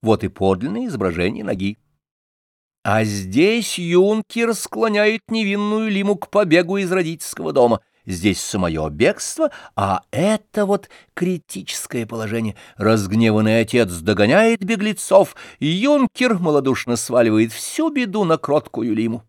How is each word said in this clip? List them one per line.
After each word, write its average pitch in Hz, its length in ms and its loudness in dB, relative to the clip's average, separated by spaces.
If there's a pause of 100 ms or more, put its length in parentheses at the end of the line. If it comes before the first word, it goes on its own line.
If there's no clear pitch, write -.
Вот 110 220 2
и 101 40 -4
подлинное 98 600 -2
изображение 98 560 -2
ноги. 101 360 -6 (1040)
А 110 200 2
здесь 110 760 0
юнкер 208 760 0
склоняет 214 760 -2
невинную 214 600 -2
Лиму 202 260 0
к - 140 -14
побегу 180 480 2
из 190 140 -2
родительского 165 640 -4
дома. 120 280 4 (240)
Здесь 92 340 0
самое 82 520 -2
бегство, 185 580 -2 (260)
а - 360 -2
это 208 560 -2
вот 202 220 -2 (260)
критическое 147 920 -6
положение. 110 500 -6 (220)
Разгневанный 107 840 2
отец 110 320 2
догоняет 110 680 2
беглецов, 202 720 0 (220)
и - 80 -4
юнкер 247 720 2
малодушно 135 600 0
сваливает 113 540 2
всю - 380 -4
беду 220 340 -2
на 160 140 2
кроткую 120 560 -2
Лиму. 113 360 -2